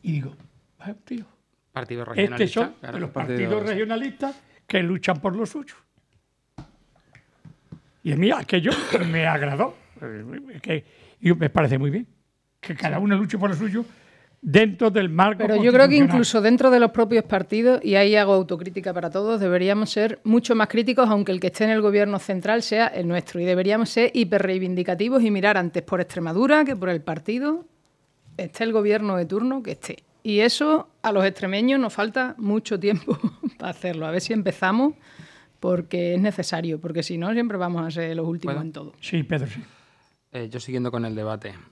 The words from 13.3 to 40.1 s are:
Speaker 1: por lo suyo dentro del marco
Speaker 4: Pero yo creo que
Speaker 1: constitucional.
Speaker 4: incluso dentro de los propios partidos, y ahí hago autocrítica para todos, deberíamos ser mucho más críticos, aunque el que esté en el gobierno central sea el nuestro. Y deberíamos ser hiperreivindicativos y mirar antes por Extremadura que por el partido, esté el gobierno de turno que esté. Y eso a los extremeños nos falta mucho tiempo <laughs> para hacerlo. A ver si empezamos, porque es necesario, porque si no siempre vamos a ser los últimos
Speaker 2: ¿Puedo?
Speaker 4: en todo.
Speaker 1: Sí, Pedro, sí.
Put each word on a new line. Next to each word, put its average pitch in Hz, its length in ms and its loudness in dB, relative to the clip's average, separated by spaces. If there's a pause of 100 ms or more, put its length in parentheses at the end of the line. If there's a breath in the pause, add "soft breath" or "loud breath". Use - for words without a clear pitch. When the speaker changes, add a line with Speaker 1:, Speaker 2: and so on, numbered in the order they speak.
Speaker 1:
por 196 140 0
lo 170 60 -2
suyo 214 280 -2 (560 soft breath)
dentro 208 500 2
del 190 200 0
marco 185 360 2
Speaker 4:
Pero 214 100 2
yo 226 140 4
creo - 20 2
que 254 60 6 (200)
Speaker 1:
constitucional. 277 100 6
Speaker 4:
incluso 240 320 2
dentro 247 300 4
de 247 100 6
los 233 120 4
propios 226 320 2
partidos, 226 600 2
y 196 120 2
ahí 202 200 6
hago 202 160 6
autocrítica 180 600 -2
para 170 160 -4
todos, 208 280 -2
deberíamos 196 520 2
ser 220 340 0
mucho 233 300 4
más 214 140 2
críticos, 233 420 2
aunque 202 220 2
el 185 80 -2
que 185 80 0
esté 214 160 0
en 220 60 4
el 220 120 2
gobierno 202 360 2
central 202 440 -2
sea 226 240 2
el 180 200 -4
nuestro. 175 340 -4
Y 170 40 -2
deberíamos 190 460 2
ser 233 240 2
hiperreivindicativos 190 1080 0
y 220 80 4
mirar 202 280 2
antes 175 240 -2
por 180 180 -2
Extremadura 202 640 2
que 269 120 -2
por 185 120 -4
el 165 140 -2
partido, 254 640 -4 (720)
esté 190 260 -6
el 226 80 -2
gobierno 208 440 2
de 175 100 0
turno 240 360 -2
que 185 100 -8
esté. - 320 -14 (180)
Y 208 180 2
eso 294 480 2 (140)
a 220 100 0
los 196 140 4
extremeños 208 540 0
nos 220 120 -2
falta 247 460 -2
mucho 208 420 -2
tiempo 202 380 0 (200)
<laughs> - 200 -8
para 180 140 -6
hacerlo. 165 340 -6
A 156 40 -6
ver 180 120 -2
si 226 100 -6
empezamos, 214 640 0 (640 loud breath)
porque 175 540 -2
es 180 60 0
necesario, 170 600 -2
porque 165 220 -6
si 170 160 -6
no 180 140 -4
siempre 226 260 -2
vamos 175 280 -4
a 165 40 -6
ser 165 260 -6
los 165 100 -4
últimos 160 280 -6
Speaker 2:
¿Puedo? 156 120 -6
Speaker 4:
en 156 60 -12
todo. 147 280 -16
Speaker 1:
Sí, 165 220 -4
Pedro, 135 260 -4
sí. 104 140 -12 (680 soft breath)